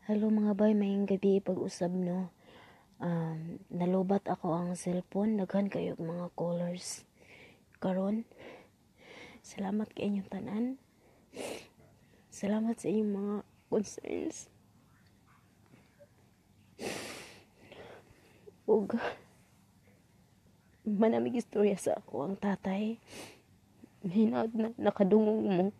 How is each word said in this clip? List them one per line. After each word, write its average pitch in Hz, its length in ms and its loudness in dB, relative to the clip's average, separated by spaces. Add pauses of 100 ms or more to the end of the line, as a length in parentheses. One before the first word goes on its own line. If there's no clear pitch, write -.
Hello 214 240 0
mga 214 320 4
bay, 214 160 6
mayong 196 320 2
gabi, 196 320 4
pag-usab 185 560 -2
no. 180 320 0 (720)
Um, 165 720 -4
nalobat 185 560 2
ako 180 240 -2
ang 175 240 -2
cellphone, 196 640 0
daghan 196 320 0
kayo 180 240 -4
mga 175 400 -6
callers. 175 720 -4 (720)
Karon, 196 480 0 (1120)
salamat 202 560 -4
kay - 160 -2
inyong 196 160 -2
tanan. 202 380 -4 (1600)
Salamat 220 560 -2
sa - 80 0
inyong 214 240 2
mga 202 200 -2 (360)
concerns. - 800 -4 (4000)
Ug, 214 320 2 (1800)
manamig 233 560 2
istorya 202 400 2
sa - 240 0
ako - 240 -4
ang 196 80 -4
tatay. 202 640 -2 (1040)
Hinaut 226 480 2
na, 226 240 -2
nakadungog 214 720 4
mo. 190 320 4